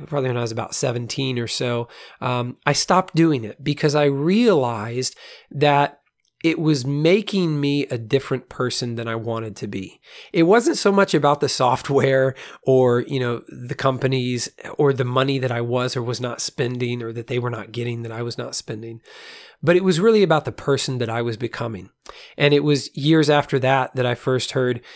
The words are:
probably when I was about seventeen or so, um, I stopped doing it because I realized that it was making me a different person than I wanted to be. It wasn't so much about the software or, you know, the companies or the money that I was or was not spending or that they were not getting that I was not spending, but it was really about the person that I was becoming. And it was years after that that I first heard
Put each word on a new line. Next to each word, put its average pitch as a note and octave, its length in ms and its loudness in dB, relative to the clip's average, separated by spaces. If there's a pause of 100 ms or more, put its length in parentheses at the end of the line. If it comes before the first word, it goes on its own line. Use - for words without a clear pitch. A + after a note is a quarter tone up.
probably C3+ 220 -2
when A#2+ 80 -2
I A#2+ 40 -2
was A#2 100 -2
about A2+ 240 -6
seventeen B2 640 -2
or A#2 80 -4
so, A#2+ 420 -4 (320)
um, B2 440 -2
I D3 80 4
stopped F#3 420 0
doing D#3 280 2
it G#2+ 200 -14
because D3 320 0
I D3 100 4
realized C#3 1120 0 (340)
that C#3+ 480 2 (440)
it E3 160 0
was D3+ 260 0
making D#3+ 760 0
me C#3+ 240 0
a B2 120 -4
different B2 520 -2
person B2 460 -4
than A#2 120 -8
I A2+ 80 -4
wanted A2+ 400 -6
to - 120 -10
be. G2 340 -10 (320)
It E3 100 4
wasn't A#3 340 4
so G3+ 140 2
much G3 220 4
about D3 260 4
the C#3+ 80 0
software C3+ 880 2 (280)
or, B2+ 360 4
you C3 220 -4
know, A#2+ 260 -4
the B2+ 280 -12
companies B2+ 720 -2 (280)
or C#3+ 140 4
the B2+ 140 -2
money C3 340 0
that B2 140 -4
I A#2 80 -4
was B2 340 -2
or A#2+ 80 -4
was A#2 160 -6
not B2 220 -8
spending B2 600 -4
or A2+ 120 -10
that A#2 140 -10
they B2 120 -4
were A#2+ 100 -2
not A2 220 -8
getting A#2 300 -6
that A2+ 100 -10
I A#2 120 -8
was A#2 140 -8
not B2 180 -10
spending, A2+ 440 -12 (640)
but F3 160 4
it F#3+ 80 0
was F3 160 2
really A3 200 6
about D#3 220 4
the B2 80 -6
person C3+ 460 -2
that A#2 120 -2
I A2+ 120 -4
was A#2 160 -4
becoming. A2+ 540 -8 (460)
And C#3+ 160 4
it C#3+ 120 4
was D3 320 0
years D3+ 320 6
after D3 300 2
that C3 360 2
that B2+ 100 0
I A#2+ 80 0
first B2+ 380 -2
heard B2 300 -2 (140)